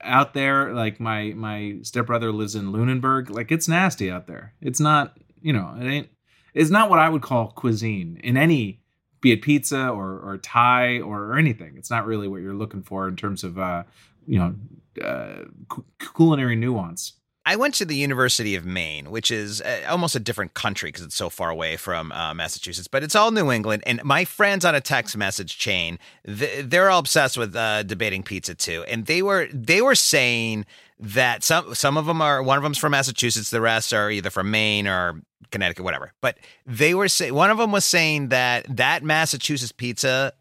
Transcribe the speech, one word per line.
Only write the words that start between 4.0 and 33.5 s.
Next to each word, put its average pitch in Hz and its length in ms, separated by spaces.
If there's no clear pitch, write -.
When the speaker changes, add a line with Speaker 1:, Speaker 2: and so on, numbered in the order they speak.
Speaker 1:
out 90 160
there. 87 360
It's 131 180
not, 151 380
you 156 100
know, 95 280
it 123 60
ain't, 143 240
it's 156 160
not 208 200
what 170 100
I 160 100
would 156 120
call 120 300
cuisine 104 720
in 123 140
any, 139 420
be 123 140
it 107 80
pizza 139 480
or, 95 300
or 98 180
Thai 123 640
or, 104 240
or 120 120
anything. 107 400
It's - 140
not 113 140
really 107 240
what 95 120
you're 95 120
looking 101 300
for 95 260
in 92 80
terms 101 260
of, 90 160
uh, 87 240
you 104 140
know, 90 160
uh, 50 380
cu-, - 180
culinary 139 400
nuance. 110 580
Speaker 2:
I 180 100
went 269 200
to 202 100
the 151 100
University 127 600
of 87 100
Maine, 78 440
which 113 220
is, 107 300
uh, 110 280
almost 170 260
a 131 40
different 101 340
country 95 380
'cause 85 120
it's 76 120
so 90 160
far 85 180
away 82 280
from, 82 340
uh, 80 220
Massachusetts, 82 540
but 139 140
it's 151 140
all 220 160
New 190 200
England. 107 360
And 120 160
my 143 200
friends 196 420
on 160 100
a 139 60
text 127 360
message 98 400
chain, 87 400
th-, 117 420
they're 185 220
all 180 80
obsessed 139 400
with, 101 160
uh, 110 280
debating 95 380
pizza 92 320
too. 82 340
And 113 200
they 175 160
were, 196 280
they 147 300
were 262 140
saying 117 680
that 113 440
some, 160 300
some 143 240
of 156 100
'em 165 140
are, 143 220
one 135 160
of 143 60
'em's 151 120
from 151 140
Massachusetts, 120 580
the 117 120